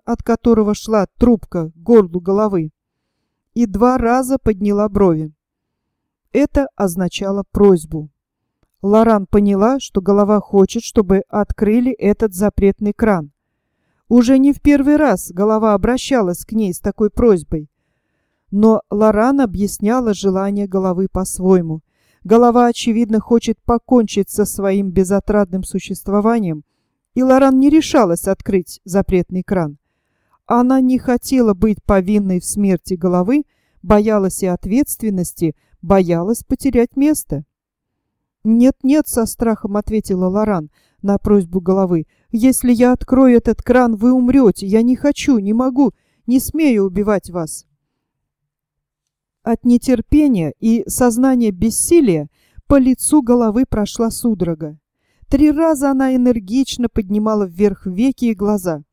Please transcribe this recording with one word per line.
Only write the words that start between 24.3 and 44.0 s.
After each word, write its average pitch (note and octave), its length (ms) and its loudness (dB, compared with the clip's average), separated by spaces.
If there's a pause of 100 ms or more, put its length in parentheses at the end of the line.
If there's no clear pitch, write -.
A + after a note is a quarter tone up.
своим G3 440 -2
безотрадным F#3+ 720 -2
существованием, G3+ 1000 -4 (500)
и B3+ 80 -2
Лоран C4 380 4
не C#4 100 4
решалась B3+ 580 2
открыть G3 580 -4
запретный F3+ 580 -2
кран. D#3+ 340 -4 (680)
Она B3+ 360 2
не B3+ 160 0
хотела B3 560 0
быть G3 300 -2
повинной F#3+ 560 0
в - 60 -10
смерти F#3+ 500 -2
головы, F3+ 480 0 (380)
боялась G#3 600 0
и F#3+ 60 -2
ответственности, F#3 1080 -4 (260)
боялась F3 640 -2
потерять B3+ 520 -2
место. C4+ 480 -2 (1040)
"Нет-нет", C4 600 2
со A#3 180 -2
страхом G#3+ 500 -4
ответила G3+ 520 -2
Лоран F#3+ 420 -2 (320)
на G3+ 160 0
просьбу F#3+ 420 0
головы, F3+ 460 0 (260)
"если B3 400 0
я B3 220 4
открою B3+ 440 2
этот A3+ 240 0
кран, A#3+ 360 2
вы A#3+ 160 2